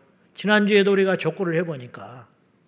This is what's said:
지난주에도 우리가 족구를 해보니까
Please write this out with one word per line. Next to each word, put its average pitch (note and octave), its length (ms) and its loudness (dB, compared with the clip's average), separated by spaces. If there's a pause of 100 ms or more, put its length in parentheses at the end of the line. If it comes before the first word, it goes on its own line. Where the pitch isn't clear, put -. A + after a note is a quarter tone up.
(340)
지난주에도 G3+ 600 2
우리가 F#3+ 240 2
족구를 E3+ 400 -4
해보니까 B2 680 -8 (400)